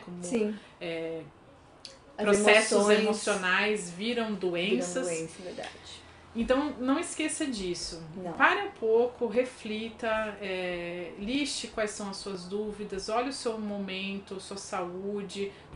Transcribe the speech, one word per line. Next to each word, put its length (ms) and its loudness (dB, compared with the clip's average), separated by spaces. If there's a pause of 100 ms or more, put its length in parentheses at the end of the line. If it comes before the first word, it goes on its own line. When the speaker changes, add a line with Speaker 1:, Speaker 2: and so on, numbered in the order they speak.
Speaker 1:
Como, 180 -10
Speaker 2:
Sim. 320 2 (260)
Speaker 1:
é, 420 -6 (920)
Speaker 2:
As 80 -2
Speaker 1:
processos 480 8 (180)
Speaker 2:
emoções 100 10
Speaker 1:
emocionais 920 2
viram 440 -2
doenças. 760 0
Speaker 2:
viram 180 -2
doença, 160 -14
verdade. 560 -12 (400)
Speaker 1:
Então, 420 2
não 220 2
esqueça 460 -2
disso. 560 -4 (120)
Speaker 2:
Não. 200 -6
Speaker 1:
Pare 280 6
um 100 -4
pouco, 540 4
reflita, 800 -2 (340)
é, 800 -4
liste 500 -2
quais 220 -2
são 200 -6
as 80 -8
suas 260 -8
dúvidas, 640 -6
olhe 220 0
o 20 -6
seu 260 -4
momento, 800 -6
sua 200 -10
saúde, 920 -6 (260)